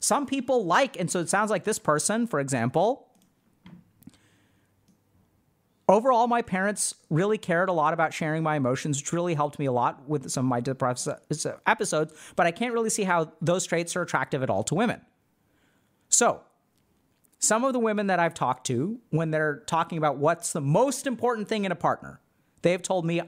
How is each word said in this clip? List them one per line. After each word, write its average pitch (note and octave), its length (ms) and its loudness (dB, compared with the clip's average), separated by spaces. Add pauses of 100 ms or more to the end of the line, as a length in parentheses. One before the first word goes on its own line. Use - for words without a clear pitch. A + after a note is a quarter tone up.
Some C4+ 240 0
people B3+ 400 0
like, G#3+ 340 2
and E3+ 100 -2
so F3+ 120 -2
it D3+ 80 -4
sounds G3+ 200 2
like G3+ 140 -2
this G#3+ 160 -2
person, G3+ 480 0
for D3 140 0
example, C#3 680 0 (2750)
"Overall, A3+ 400 4
my A#3+ 140 0
parents G3 540 -4 (140)
really G3+ 280 2
cared F#3 320 0
a F3+ 40 0
lot D#3 200 2
about E3 200 0
sharing D#3+ 300 -2
my D3+ 140 0
emotions, C3+ 420 -2
which - 140 -6
really E3+ 220 0
helped D3 240 -2
me D3 60 -2
a C3+ 60 0
lot B2+ 380 -2
with D3 200 -4
some C3 160 -2
of C3 40 2
my B2 100 0
depressive B2+ 580 -4 (480)
episodes, F3 480 0 (220)
but F3+ 100 4
I E3+ 60 2
can't A#3 220 -4
really A3+ 160 0
see G#3 140 -2
how E3+ 360 0
those F3 260 0
traits E3+ 300 -2
are F3+ 60 -2
attractive C#3 420 -2
at B2 60 0
all G#2 160 0
to C#3+ 100 -2
women." F#3+ 240 0 (1120)
So, F#3+ 320 2 (960)
some A3+ 240 2
of C4+ 80 2
the B3 80 -2
women G#3 280 0
that F3+ 120 2
I've E3 140 2
talked - 340 -2
to, D3+ 320 -2 (120)
when D#3+ 200 0
they're D#3 360 0
talking E3 300 0
about D3+ 200 0
what's D#3 340 0
the E3+ 80 -4
most F#3 480 2
important A#3 400 -2
thing G#3+ 160 -2
in F#3+ 80 -2
a E3 40 -2
partner, C3+ 440 -4 (420)
they've F3 200 2
told F3+ 240 -2
me, E3+ 220 0